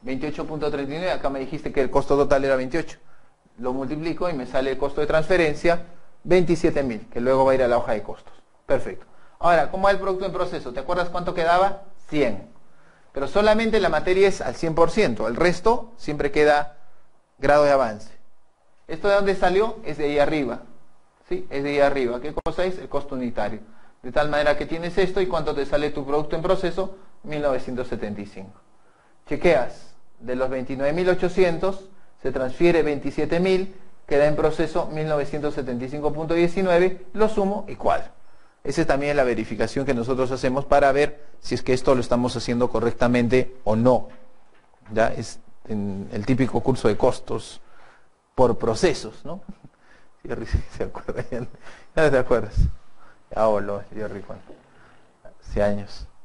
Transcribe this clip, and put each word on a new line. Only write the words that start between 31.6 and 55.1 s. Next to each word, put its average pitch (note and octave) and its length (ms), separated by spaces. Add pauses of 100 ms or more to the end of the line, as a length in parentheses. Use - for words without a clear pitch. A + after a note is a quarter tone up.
se C3+ 80
transfiere D3 520
veintisiete D3 580
mil, F#3+ 340 (320)
queda D3 200
en D3+ 100
proceso D#3 500
mil D#3 220
novecientos D3 460
setenta B2+ 300
y C3 40
cinco D3 240
punto D#3+ 220
diecinueve, F3+ 800
lo G#3 140
sumo G#3 380
y - 80
cuadro. - 360 (520)
Esa D#3 220
también C#3+ 260
es D3 60
la C#3 80
verificación A2+ 600
que C3+ 80
nosotros B2+ 360
hacemos C3 340
para C#3+ 280
ver C#3+ 340 (140)
si - 160
es A#2 60
que - 100
esto C3 220
lo B2 60
estamos A#2+ 360
haciendo A#2+ 320
correctamente A#2+ 960
o G#2+ 100
no. A#2 340 (840)
Ya A2+ 160
es - 320 (260)
en G2+ 460
el G#2 140
típico B2+ 340
curso B2+ 260
de G#2 100
costos - 640 (760)
por B2 220
procesos, A2+ 680
¿no? D3+ 160 (420)
<laughs> - 400
Jerry, A2+ 240 (300)
¿se - 80
acuerda? - 460
Ya - 100
no - 720
te C3 80
acuerdas. A2+ 360 (760)
Ya A2 160
voló, G2+ 360 (100)
Jerry, G2+ 300
¿cuánto? G2+ 300 (880)